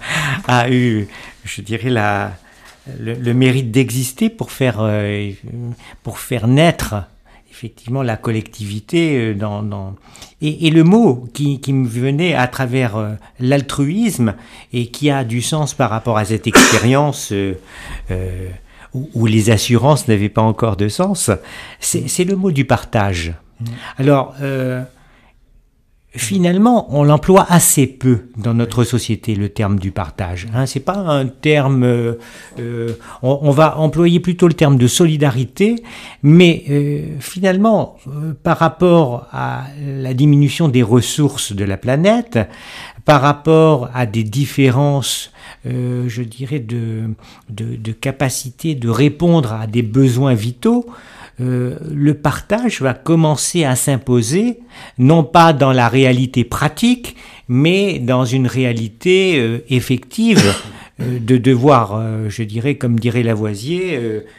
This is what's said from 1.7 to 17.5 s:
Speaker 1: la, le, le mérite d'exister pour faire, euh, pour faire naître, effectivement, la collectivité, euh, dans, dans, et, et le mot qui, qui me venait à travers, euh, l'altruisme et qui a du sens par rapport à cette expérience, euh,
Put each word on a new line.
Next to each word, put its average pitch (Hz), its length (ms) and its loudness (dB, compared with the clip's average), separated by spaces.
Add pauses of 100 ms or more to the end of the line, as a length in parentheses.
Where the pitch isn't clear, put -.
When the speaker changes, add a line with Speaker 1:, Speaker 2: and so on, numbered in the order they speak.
Speaker 1:
la, 101 480 -2 (600)
le, 113 140 -8
le 120 200 -2
mérite 127 380 2
d'exister 131 580 0
pour - 220 -8
faire, 120 300 -2
euh, 104 500 -2 (720)
pour 113 160 -12
faire 117 300 -4
naître, 151 460 2 (540)
effectivement, 120 520 -10
la 113 160 -2
collectivité, 110 1000 -4
euh, 110 180 -2
dans, 104 260 -6
dans, 101 340 -10 (460)
et, 151 260 -2
et 151 40 4
le 165 120 6
mot 175 500 4
qui, 139 280 -2
qui 135 100 -4
me 135 160 0
venait 139 460 -2
à 127 140 0
travers, 123 500 -4
euh, 107 160 -6 (260)
l'altruisme 143 920 0 (400)
et 120 140 -4
qui 147 240 -2
a 135 120 -2
du 117 180 -4
sens 151 340 -4
par 117 160 -2
rapport 110 260 -2
à 107 80 0
cette 110 220 -4
expérience, 127 840 2
euh, 98 220 -2 (560)